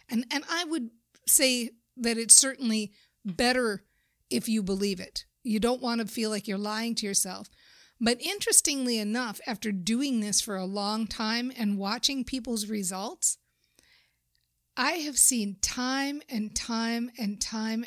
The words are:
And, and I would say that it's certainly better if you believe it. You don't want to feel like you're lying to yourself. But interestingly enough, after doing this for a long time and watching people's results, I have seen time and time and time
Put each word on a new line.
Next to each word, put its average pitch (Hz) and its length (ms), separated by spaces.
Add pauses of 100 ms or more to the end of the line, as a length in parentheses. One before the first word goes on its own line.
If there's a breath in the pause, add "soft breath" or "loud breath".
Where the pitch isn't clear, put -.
And, 247 220
and 294 180
I 339 180
would 302 260 (360)
say 247 440 (240)
that 233 220
it's 226 180
certainly 226 560 (340 soft breath)
better 240 600 (440)
if - 180
you 220 140
believe 196 380
it. - 260 (180)
You 220 160
don't 247 220
want 233 200
to 214 60
feel 220 220
like 208 180
you're 196 120
lying 214 360
to 220 120
yourself. 196 420 (500 soft breath)
But 240 220
interestingly 277 800
enough, 214 480
after 220 240
doing 226 480
this 208 220
for 202 160
a 185 80
long 208 420
time 233 480
and 202 240
watching 233 440
people's 226 440
results, 202 720 (1400 soft breath)
I 269 200
have 294 180
seen 202 420
time 277 720
and 214 260
time 233 640
and 202 240
time 220 460